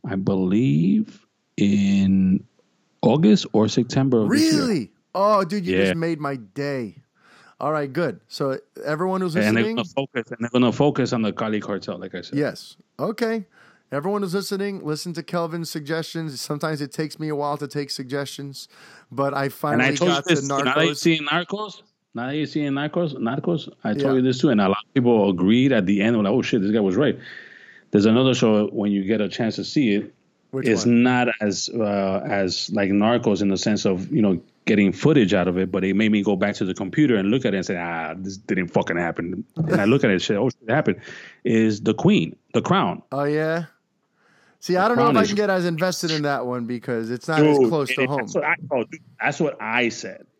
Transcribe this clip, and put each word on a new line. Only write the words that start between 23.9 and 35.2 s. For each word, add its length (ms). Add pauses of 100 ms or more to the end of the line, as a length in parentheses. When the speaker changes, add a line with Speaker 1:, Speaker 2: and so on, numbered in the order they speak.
Speaker 1:
told 80
Speaker 2:
Yeah. 140
Speaker 1:
you 80
this 160
too, 120
and 100
a 80
lot 180
of 80
people 340
agreed 440
at 140
the 140
end, 160
like, 160
"Oh 80
shit, 220
this 80
guy 100
was 160
right." 220 (720)
There's 160
another 280
show, 340
when 240
you 120
get 160
a 80
chance 280
to 80
see 320
it, 180 (380)
Speaker 2:
Which 160
Speaker 1:
it's 180
Speaker 2:
one? 160
Speaker 1:
not 260 (120)
as, 340
uh, 500
as, 480
like, 180
Narcos 520
in 60
the 100
sense 260
of, 280
you 100
know, 180 (260)
getting 260
footage 420